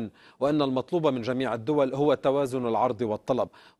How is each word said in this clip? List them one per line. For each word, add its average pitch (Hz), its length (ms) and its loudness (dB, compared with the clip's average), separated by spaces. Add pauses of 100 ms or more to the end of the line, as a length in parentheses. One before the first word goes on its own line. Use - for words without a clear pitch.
(400)
وأن 147 220 2
المطلوب 139 440 0
من 131 160 2
جميع 123 320 -2
الدول 131 400 0
هو 143 200 2
توازن 131 520 0
العرض 113 360 0
والطلب. 107 460 -2 (320)